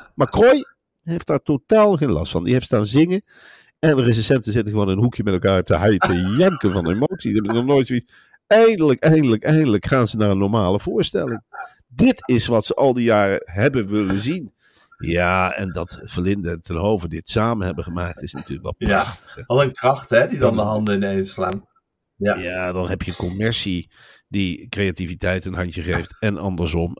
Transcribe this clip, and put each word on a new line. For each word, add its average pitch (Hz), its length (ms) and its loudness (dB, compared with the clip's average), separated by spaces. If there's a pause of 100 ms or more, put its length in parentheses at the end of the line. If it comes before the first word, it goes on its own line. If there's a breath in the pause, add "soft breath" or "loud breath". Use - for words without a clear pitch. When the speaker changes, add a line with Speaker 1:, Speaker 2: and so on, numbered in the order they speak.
(160 loud breath)
Speaker 1:
maar 135 140 0
Krooi 254 340 4 (400)
heeft 165 240 -8
daar 147 140 0
totaal 202 560 2
geen 135 140 0
last 78 200 -2
van. 85 120 -2
Die 123 100 0
heeft 127 120 0
staan 107 200 0
zingen. 165 360 2 (580 soft breath)
En 160 160 4
de 127 80 2
recensenten 113 480 2
zitten 104 220 -2
gewoon 101 160 2
in 95 80 2
een 107 60 2
hoekje 120 200 0
met 101 100 0
elkaar 92 300 2
te 98 120 0
huilen, 95 240 4
te 92 340 0
Speaker 2:
<laughs> 127 40 -2
Speaker 1:
janken 165 340 2
van 87 180 -2
emotie. 120 420 -2
Die 107 100 0
hebben 104 140 -2
nog 123 100 0
nooit 135 220 2
zoiets. 123 260 -4 (340 soft breath)
Eindelijk, 202 560 4
eindelijk, 151 400 4
eindelijk 147 420 2
gaan 127 220 2
ze 110 100 -6
naar 107 120 2
een 98 80 2
normale 101 420 0
voorstelling. 175 640 -4 (460 loud breath)
Dit 233 380 2
is 123 220 0
wat 113 180 2
ze - 80 -2
al 131 200 2
die 123 100 -2
jaren 104 400 2
hebben 110 440 -2
willen 101 320 -2
zien. 135 340 -6 (440 soft breath)
Ja, 87 560 0
en 92 180 -8
dat 85 320 -8
Verlinde 92 460 -4
en 82 120 -8
Ten 85 140 -8
Hove 90 320 -2
dit 80 220 -10
samen 110 360 -2
hebben 85 180 -6
gemaakt 87 380 -8
is 76 120 -12
natuurlijk - 300 -12
wel - 260 -6
Speaker 2:
Ja. - 120 2
Speaker 1:
prachtig, - 340 -10
hè. 120 100 -16
Speaker 2:
Wat 123 160 2
een 131 120 0
kracht, - 360 -2
hè, 117 180 4
die 202 120 -6
dan 113 160 2
Speaker 1:
Dat - 20 -4
Speaker 2:
de 107 60 0
Speaker 1:
is 107 120 -2
Speaker 2:
handen 107 200 -2
ineens 98 380 -2
slaan. 95 320 -6 (500)
Ja. 101 200 -2
Speaker 1:
Ja, 90 360 -6
dan 90 180 -2
heb 90 120 -4
je 90 140 -8
commercie 95 720 -4 (380 soft breath)
die 98 420 -4
creativiteit 92 760 -4
een 92 80 -8
handje 87 280 -6
geeft 82 400 -6
en 101 160 -2
andersom. 82 640 -2